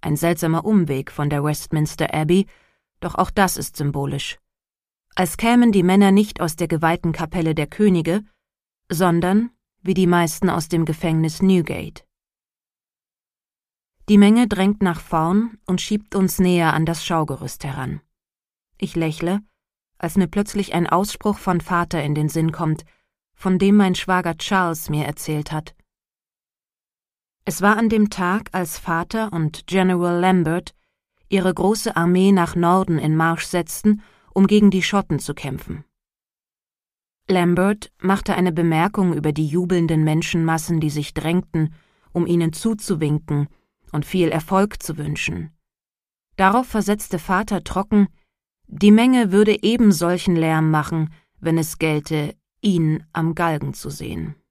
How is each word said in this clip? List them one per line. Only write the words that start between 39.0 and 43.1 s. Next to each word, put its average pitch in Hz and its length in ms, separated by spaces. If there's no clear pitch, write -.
über 151 180
die 156 140
jubelnden 170 560
Menschenmassen, 160 800
die 156 100
sich 147 240
drängten, 160 600
um 175 140
ihnen 170 260
zuzuwinken 156 960